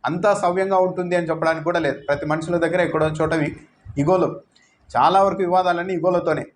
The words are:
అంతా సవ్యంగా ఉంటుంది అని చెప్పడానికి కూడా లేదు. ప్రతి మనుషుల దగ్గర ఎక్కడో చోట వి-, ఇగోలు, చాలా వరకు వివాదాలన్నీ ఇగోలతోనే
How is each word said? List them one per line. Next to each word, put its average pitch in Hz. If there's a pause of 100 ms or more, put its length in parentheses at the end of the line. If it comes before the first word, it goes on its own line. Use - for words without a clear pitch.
అంతా 185 (100)
సవ్యంగా 190
ఉంటుంది 180
అని 170
చెప్పడానికి 160
కూడా 160
లేదు. 135 (100)
ప్రతి 143
మనుషుల 165
దగ్గర 170
ఎక్కడో 156
చోట 156
వి-, 156 (460)
ఇగోలు, 170 (600)
చాలా 160
వరకు 190
వివాదాలన్నీ 180
ఇగోలతోనే 160 (120)